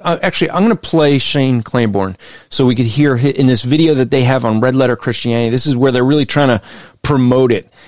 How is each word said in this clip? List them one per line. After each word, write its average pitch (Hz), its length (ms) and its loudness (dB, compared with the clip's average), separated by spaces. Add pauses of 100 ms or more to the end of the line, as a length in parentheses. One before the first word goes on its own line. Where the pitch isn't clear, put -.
uh, 170 180 -2
actually, - 300 -4
I'm 180 120 0
gonna 226 120 2
play 147 420 0
Shane 131 460 -2
Claiborne 101 540 -2 (320)
so - 160 0
we 123 100 2
could 123 100 0
hear 135 320 0
hi-, 131 120 0
in 135 180 0
this 123 160 0
video 156 320 2
that 127 160 0
they 131 120 2
have 127 220 0
on 110 140 0
Red 127 160 0
Letter 127 200 2
Christianity. 117 540 -4
This 123 160 -2
is 143 100 0
where 131 160 0
they're 123 140 0
really 143 200 2
trying 143 240 0
to 117 120 0 (400)
promote 127 500 2
it, 104 200 -4 (160)